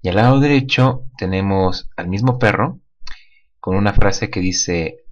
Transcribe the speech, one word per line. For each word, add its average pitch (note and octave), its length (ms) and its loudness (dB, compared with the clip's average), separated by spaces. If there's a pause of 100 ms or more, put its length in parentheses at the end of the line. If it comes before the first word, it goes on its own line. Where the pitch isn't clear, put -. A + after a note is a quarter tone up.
y - 60 -6
al F2+ 80 -2
lado B2 240 4
derecho C3+ 640 2 (140)
tenemos F#2+ 800 -2
al F2 100 -8
mismo B2 320 -2
perro A#2 400 0 (800)
con F#2 160 -4
una G2+ 180 0
frase G2+ 360 4
que - 100 -4
dice F2+ 720 -4